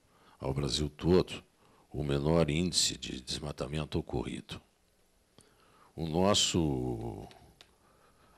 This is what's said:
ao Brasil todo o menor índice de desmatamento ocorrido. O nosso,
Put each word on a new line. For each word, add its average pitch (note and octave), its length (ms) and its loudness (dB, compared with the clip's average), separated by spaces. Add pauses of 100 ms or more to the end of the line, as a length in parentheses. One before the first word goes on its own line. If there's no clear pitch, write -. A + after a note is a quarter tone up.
(380)
ao C2+ 160 -4
Brasil C#2+ 360 -2
todo - 540 2 (460)
o - 140 -6
menor D2 460 4
índice D#2+ 480 0
de - 240 -10
desmatamento D2 760 -6
ocorrido. - 640 -6 (1300)
O D#2+ 120 -4
nosso, F2+ 1200 2 (1120)